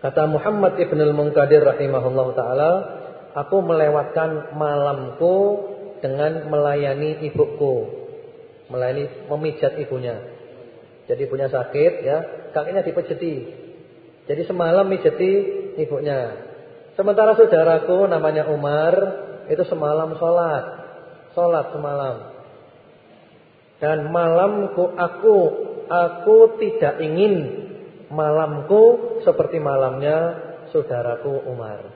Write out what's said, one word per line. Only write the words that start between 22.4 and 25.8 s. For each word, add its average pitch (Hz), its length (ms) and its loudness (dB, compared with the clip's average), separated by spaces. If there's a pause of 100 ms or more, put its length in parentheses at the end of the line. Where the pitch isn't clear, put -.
Dan 151 320 -2
malamku, 180 880 2
aku, 190 420 4 (500)